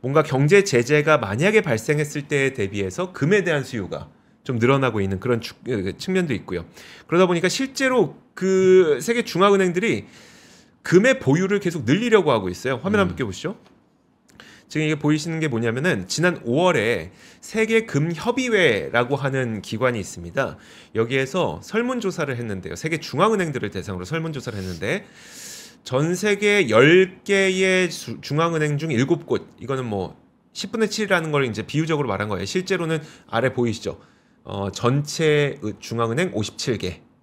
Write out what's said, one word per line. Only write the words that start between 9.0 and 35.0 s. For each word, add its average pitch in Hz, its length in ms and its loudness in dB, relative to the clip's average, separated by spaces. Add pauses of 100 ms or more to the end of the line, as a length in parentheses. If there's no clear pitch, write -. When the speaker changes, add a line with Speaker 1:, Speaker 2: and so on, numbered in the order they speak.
Speaker 1:
세계 233 220 -2
중앙은행들이 185 840 2 (760)
금의 214 380 4
보유를 185 400 2
계속 165 260 -4
늘리려고 196 460 4
하고 98 180 2
있어요. 120 320 -4
화면 180 180 0
한번 90 140 2
Speaker 2:
음. 82 40 -8
Speaker 1:
띄워보시죠. 120 400 -6 (1080)
지금 156 180 -4
이게 151 100 0
보이시는 151 440 -2
게 156 80 -2
뭐냐면은 117 600 -2
지난 175 360 0
오월에 117 680 0 (300)
세계 220 440 0
금 165 280 0
협의회라고 147 1000 0
하는 127 460 -2
기관이 120 380 -2
있습니다. 87 580 -6 (380)
여기에서 131 680 -2
설문조사를 202 720 -4
했는데요. 107 400 -8
세계 160 240 -6
중앙은행들을 156 720 0
대상으로 90 340 -8
설문조사를 147 520 -8
했는데 95 480 -6 (760)
전 151 300 0
세계 202 560 2
열 165 540 6
개의 190 680 2
주-, - 320 -10
중앙은행 151 560 0
중 160 140 -4
일곱 139 340 2
곳, - 220 -2 (120)
이거는 131 260 -6
뭐 98 320 -6 (360)
십분의 214 360 -2
칠이라는 185 420 -2
걸 139 140 2
이제 107 180 -6
비유적으로 151 440 -2
말한 101 220 -2
거예요. 98 160 -4
실제로는 170 560 -2 (260)
아래 117 260 0
보이시죠? 113 460 -4 (440)
어, 98 280 -6
전체 147 920 0